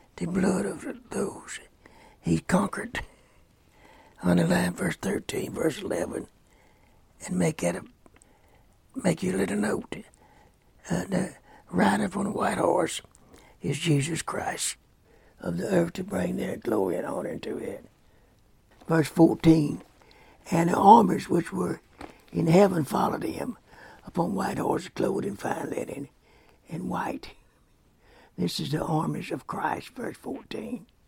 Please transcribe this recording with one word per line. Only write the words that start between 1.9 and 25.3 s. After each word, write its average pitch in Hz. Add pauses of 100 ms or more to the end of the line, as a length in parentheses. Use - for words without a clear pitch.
he 165
conquered - (1200)
underline 87
verse 90
thirteen, -
verse 175
eleven, - (1000)
and 180
make 165
that 175
a, - (1120)
make 180
your 185
little 196
note. - (920)
Uh, 180
the 190 (360)
rider -
upon -
a -
white -
horse - (580)
is 143
Jesus 160
Christ - (640)
of 170
the 185
earth 175
to 185
bring 185
their 185
glory -
and -
honor -
into -
it. - (1040)
Verse 165
fourteen, 160 (680)
"And 170
the 180
armies 196
which 170
were 180 (500)
in 165
heaven 180
followed -
him - (480)
upon 180
white 190
horses, 143
clothed -
in -